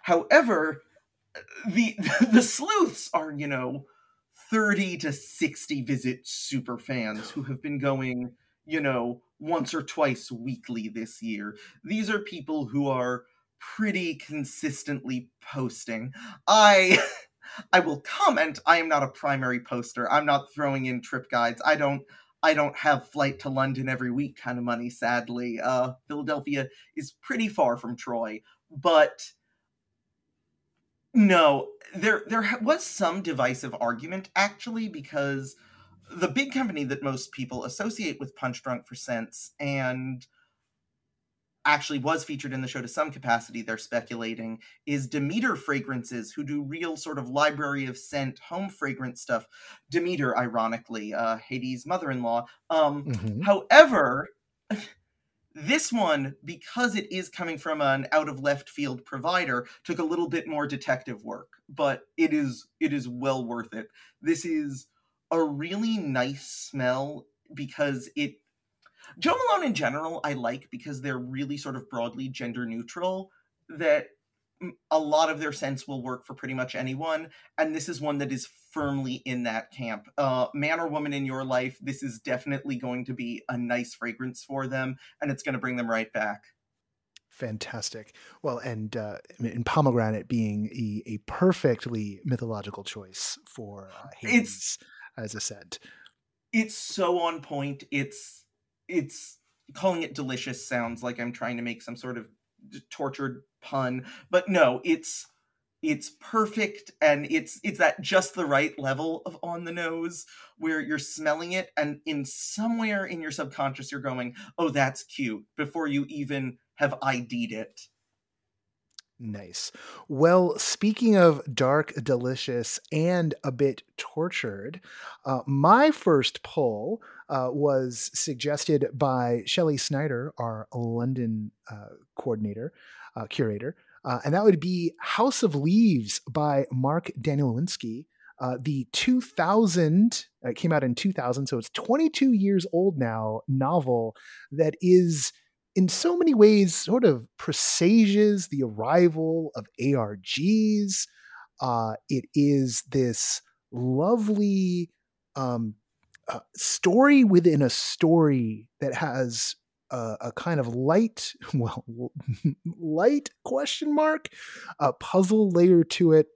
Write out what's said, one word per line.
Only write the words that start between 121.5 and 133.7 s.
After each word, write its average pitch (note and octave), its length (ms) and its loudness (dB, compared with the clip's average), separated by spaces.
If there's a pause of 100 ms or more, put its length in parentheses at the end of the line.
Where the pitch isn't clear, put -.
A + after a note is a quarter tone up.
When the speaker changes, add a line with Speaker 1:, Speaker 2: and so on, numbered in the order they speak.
Speaker 2:
dark, C3+ 400 2 (100)
delicious, B2 760 -2 (140)
and E3 500 2
a C#3 80 -2
bit C3 320 0 (140)
tortured, C#3+ 840 -6 (440)
uh, C3 200 -2
my F#3 460 8
first - 540 2
pull, C3 580 -2 (260)
uh, C3 220 0
was C3 640 0
suggested C#3+ 800 0
by B2 500 2
Shelley D#3+ 320 2
Snyder, C#3 640 -2
our A2 340 -6
London, A#2 800 -2 (200)
uh, G#2 260 -16 (200)
coordinator, A2 560 -4 (440)
uh, A2 120 -8
curator, A2+ 460 -4 (300)